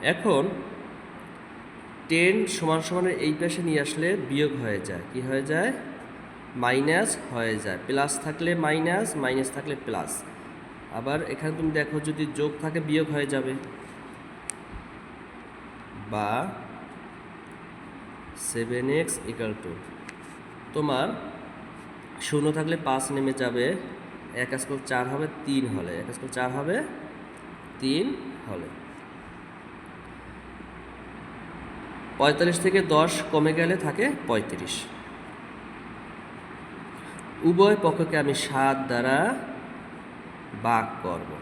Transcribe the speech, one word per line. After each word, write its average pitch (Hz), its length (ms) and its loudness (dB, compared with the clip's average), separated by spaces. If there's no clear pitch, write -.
এখন 165 300 6
টেন 175 260 8
সমান 160 300 4
সমানের 180 300 4
এই 151 140 4
পাশে 170 280 2
নিয়ে 151 180 4
আসলে 156 220 2
বিয়োগ 139 240 4
হয়ে 104 260 0
যায়। 87 220 -4
কি 127 180 -4
হয়ে 135 220 2
যায়? 175 200 4
মাইনাস 143 460 6
হয়ে 113 220 2
যায়। 92 220 -2
প্লাস 139 260 2
থাকলে 156 260 0
মাইনাস, 165 440 4
মাইনাস 131 340 4
থাকলে 147 180 -4
প্লাস। 90 260 -2
আবার 139 200 0
এখানে 156 260 -2
তুমি 160 200 2
দেখো, 151 180 2
যদি 151 160 0
যোগ 147 120 4
থাকে 156 160 0
বিয়োগ 151 260 4
হয়ে 143 200 2
যাবে। 131 180 2
বা 104 180 2
সেভেন 120 360 0
এক্স 156 140 0
equal 110 320 -2
to, 87 100 -6
তোমার 147 320 2
শূন্য 147 200 4
থাকলে 156 180 2
পাঁচ 135 180 2
নেমে 135 280 2
যাবে, 123 240 4
এক 123 140 0
আজকাল 139 220 -2
চার 123 220 4
হবে 147 140 0
তিন 135 180 4
হলে, 87 260 -2
এক - 120 -6
আজকাল 131 260 -8
চার 127 200 2
হবে 156 180 2
তিন 143 260 4
হলে। 87 200 -6
পঁয়তাল্লিশ 170 460 6
থেকে 190 140 8
দশ 160 180 8
কমে 156 260 6
গেলে 170 260 4
থাকে 151 200 2
পঁয়ত্রিশ। 98 460 0
উভয় 196 360 10
পক্ষকে 165 380 4
আমি 139 120 4
সাত 135 300 6
দ্বারা 127 280 6
ভাগ 113 200 6
করব। 82 260 -2